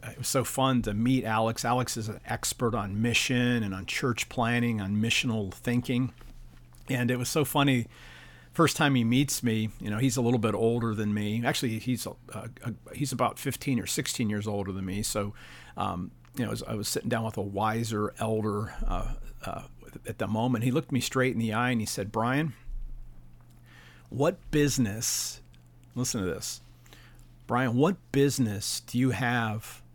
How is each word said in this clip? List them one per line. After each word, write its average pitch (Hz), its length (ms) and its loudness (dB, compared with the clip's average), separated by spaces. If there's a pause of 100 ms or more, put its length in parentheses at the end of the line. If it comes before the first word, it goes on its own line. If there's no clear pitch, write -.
it 110 140 -12
was 127 100 -6
so 131 160 2
fun 131 380 2
to 107 100 -2
meet 120 320 4
Alex. 113 400 0
Alex 123 320 2
is 110 120 -4
an 104 180 -8
expert 113 480 -2
on 101 260 -2
mission 120 640 2
and 98 120 -2
on 92 120 -8
church - 420 -2
planning, 120 520 2
on 101 160 0
missional 110 560 0
thinking. 123 600 0 (760)
And 123 220 2
it 123 60 2
was 123 120 -2
so 156 160 2
funny. 139 420 4 (680)
First - 240 4
time 143 180 4
he 123 100 4
meets 127 380 2
me, 110 280 2 (100)
you - 100 -4
know, 208 80 0
he's 123 180 2
a 135 40 0
little 120 200 4
bit 107 140 2
older 113 400 2
than 104 200 0
me. 104 320 0
Actually, 123 320 0
he's 120 260 -2
a, - 60 -6 (240)
a, - 160 -10 (140)
a, - 300 -8
he's 143 180 -2
about 127 260 0
fifteen 135 400 -2
or 95 80 -2
sixteen - 420 -2
years 104 180 -2
older 101 260 -2
than 95 120 -4
me. 95 180 -2
So, 101 300 -2 (440)
um, 92 340 -4 (260)
you 123 60 -2
know, 110 60 0
I - 20 -4
was, 113 140 -4
I 113 100 -6
was 107 140 -4
sitting - 200 -4
down 117 160 0
with 107 120 -4
a 110 60 -2
wiser 107 760 0
elder, 110 560 -2 (120)
uh, 92 280 0 (300)
uh, - 180 -6 (440)
at - 120 -8
the 110 80 -2
moment. 113 380 2
He 127 80 2
looked 147 200 0
me 131 80 2
straight 127 320 2
in - 60 -2
the 113 140 0
eye 120 180 2
and 120 100 2
he 104 60 -2
said, 101 260 -4
"Brian, 131 400 2 (1600)
what 151 300 2 (120)
business," 123 880 2 (540)
listen 123 260 -2
to 92 60 0
this, - 340 -4 (840)
"Brian, 120 300 2
what 165 200 4 (140)
business 131 720 2
do - 180 -4
you 131 120 4
have 113 720 -2 (140)